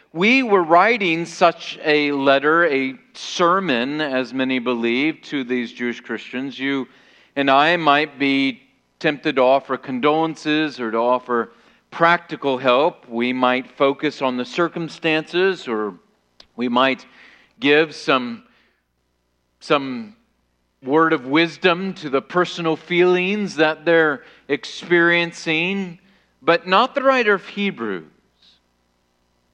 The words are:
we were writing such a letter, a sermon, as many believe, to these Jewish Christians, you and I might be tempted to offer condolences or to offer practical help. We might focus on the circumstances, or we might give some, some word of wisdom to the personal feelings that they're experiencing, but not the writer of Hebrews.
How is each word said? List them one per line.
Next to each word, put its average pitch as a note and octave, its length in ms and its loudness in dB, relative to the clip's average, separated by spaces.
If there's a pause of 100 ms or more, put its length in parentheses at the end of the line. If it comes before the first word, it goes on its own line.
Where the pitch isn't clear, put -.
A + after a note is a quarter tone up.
(120)
we A3+ 320 2
were G3+ 200 2
writing E3+ 640 2
such - 560 0
a D3 300 2
letter, C#3+ 540 2
a C3+ 340 -2 (140)
sermon, D#3 880 0
as C3 320 -4
many C3 260 -2
believe, B2 600 -2
to C#3 240 -6
these B2 260 -4
Jewish A#2+ 300 -8
Christians, B2 580 -10
you C3+ 300 -6 (480)
and C#3 120 0
I D3+ 280 4
might D3 420 2
be C3+ 440 0 (360)
tempted D3 380 -2
to C3 60 4
offer C3 340 2
condolences D3+ 1000 -2
or A2+ 120 -4
to A2+ 60 -2
offer A#2+ 560 -2 (360)
practical E3 680 0
help. C3+ 500 0
We A#2+ 240 -2
might B2+ 400 -2
focus C#3+ 500 -2
on C3 140 -2
the B2 100 -6
circumstances, E3 1200 -2
or G#2+ 240 -4 (640)
we A#2+ 120 -4
might B2+ 380 0 (540)
give D3 360 2
some, B2 480 -2 (1160)
some B2+ 560 -2 (640)
word D#3 320 2
of C3 120 -4
wisdom E3+ 680 -2
to D#3 160 -12
the C3 120 -2
personal E3+ 540 -2
feelings F3+ 800 0
that D3+ 300 0
they're D#3+ 380 2 (240)
experiencing, E3+ 1500 -2 (420)
but E3+ 260 0
not A3 260 2
the C#4 80 -4
writer B3+ 320 2
of F#3 140 -4
Hebrews. A2+ 580 -6 (1500)